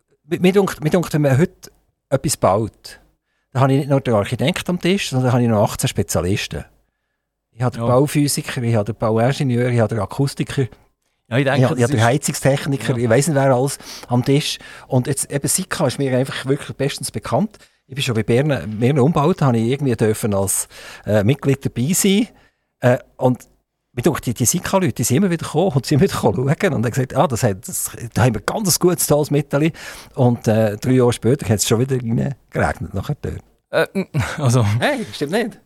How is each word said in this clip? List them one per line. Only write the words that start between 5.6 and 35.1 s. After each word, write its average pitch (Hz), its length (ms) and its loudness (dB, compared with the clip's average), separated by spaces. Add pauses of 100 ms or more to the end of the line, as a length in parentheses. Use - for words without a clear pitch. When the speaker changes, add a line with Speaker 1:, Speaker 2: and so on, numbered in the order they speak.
Speaker 1:
achtzehn - 180 -4
Spezialisten. 87 760 -4 (880)
Ich 113 100 -12
habe 123 140 -2
den 117 100 -4
Speaker 2:
Ja. 120 60 2
Speaker 1:
Bauphysiker, 143 680 0
ich 117 140 0
habe 107 160 0
den - 60 -18
Bauingenieur, 123 720 0
ich 120 100 2
habe 110 140 0
den 107 80 -2
Akustiker, 139 600 -2 (680)
Speaker 2:
Ja, 117 100 0
ich 143 60 2
denke, 135 140 2
Speaker 1:
ich 127 60 4
habe, 123 100 2
ich 123 60 0
Speaker 2:
das - 40 2
Speaker 1:
habe 117 80 0
den 113 60 2
Speaker 2:
ist 110 60 4
Speaker 1:
Heizungstechniker, 139 920 0
Speaker 2:
Ja. 117 80 -2
Speaker 1:
ich 117 40 2
weiss 135 180 4
nicht, 156 100 0
wer 135 180 4
alles 135 240 0 (300)
am 123 160 0
Tisch. 143 340 0 (280)
Und 127 200 0
jetzt - 240 -4
eben 143 180 -4
Sika - 380 -2
ist 120 120 -2
mir 131 180 0
einfach 127 300 -2
wirklich - 300 -4
bestens - 340 -4
bekannt. - 480 -2 (320)
Ich 135 40 -14
bin 139 100 -6
schon 120 100 -2
bei 107 140 0
mehreren, 117 500 0
mehreren 127 220 2
Umbauten, 156 460 2
habe 120 100 4
ich 113 100 0
irgendwie 131 300 0
dürfen 107 380 0
als, 98 340 -2 (380)
äh, 104 180 2
Mitglied 139 400 0
dabei 131 300 -2
sein. 202 340 2 (520)
Äh, 127 180 2 (180)
und 127 320 0 (460)
mir 123 80 -4
denkt, - 240 0
die, 120 80 -2
die 120 100 -2
Sika-Leute, 170 480 0
die - 120 -4
sind 120 120 2
immer 190 140 2
wieder 160 160 -4
gekommen 165 280 0
und 135 120 0
sind 143 160 2
wieder 196 100 4
gekommen 110 240 0
schauen. 139 380 0
Und 113 100 -2
haben 120 60 -2
gesagt, 135 260 -4
ah, 151 100 4
das 120 160 -4
hat, 98 240 -2
das, - 240 -8 (220)
da - 120 2
haben 123 100 4
wir 107 80 -6
ganz 202 340 -2
ein - 20 -2
gutes, 175 280 2
tolles 147 240 2
Mittel. 147 420 0 (420)
Und, 123 320 2
äh, 107 300 2
drei 127 160 0
Jahre 120 220 4
später - 340 0
hat 107 120 2
es - 60 -4
schon 113 140 2
wieder 135 160 0
rein 123 380 -2 (160)
geregnet, 82 420 -4
nachher - 300 -6
dort. 80 240 -10 (240)
Speaker 2:
Äh, 160 220 0
n-, 190 160 -4 (140)
<laughs> - 160 -8
also 127 260 2 (160)
Speaker 1:
Hey, 254 320 0